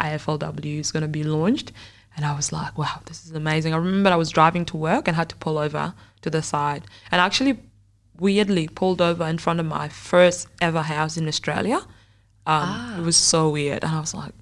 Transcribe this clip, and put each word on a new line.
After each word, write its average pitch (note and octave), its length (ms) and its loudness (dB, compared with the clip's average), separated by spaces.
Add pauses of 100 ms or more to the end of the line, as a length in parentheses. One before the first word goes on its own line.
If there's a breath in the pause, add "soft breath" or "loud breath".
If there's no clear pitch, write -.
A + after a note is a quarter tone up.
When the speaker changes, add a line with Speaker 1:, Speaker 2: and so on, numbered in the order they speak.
Speaker 1:
A D#3 120 -2
F D3+ 160 -4
L D#3 80 0
W D3 420 -6
is D3+ 120 -6
gonna D#3 160 -2
be D3+ 160 -4
launched. D#3 480 0 (440 loud breath)
And D3 100 -4
I D3 100 -2
was C#3+ 160 -6
like, - 260 -6
"Wow, - 280 -4
this E3 200 -18
is E3 60 -20
amazing." D#3 420 0
I D#3+ 40 2
remember F#3+ 340 2
I F3 40 4
was E3 140 0
driving E3+ 360 4
to E3 120 -6
work D#3+ 300 0
and E3 100 0
had E3 120 -2
to - 80 -16
pull D#3 200 -4
over D3+ 360 -4 (280 soft breath)
to - 80 -8
the D#3+ 120 0
side. D3 420 -2 (280 loud breath)
And F3+ 100 4
I F3+ 40 6
actually C4 320 2 (600)
weirdly G3 480 2
pulled F3+ 340 0
over E3+ 260 2
in E3 120 -2
front E3+ 200 0
of E3 60 -2
my D3+ 240 -4
first - 580 4 (140)
ever D#3+ 220 2
house D#3 340 -2
in D#3+ 100 0
Australia. F3 500 -2 (720 soft breath)
Um, D#3+ 220 2
Speaker 2:
Ah. G#3 280 -8
Speaker 1:
it E3+ 60 -4
was E3 140 2
so D#3+ 320 4
weird. D3 340 -2
And D#3+ 100 0
I D#3+ 60 0
was D3+ 140 -6
like, C#3+ 180 -10 (100)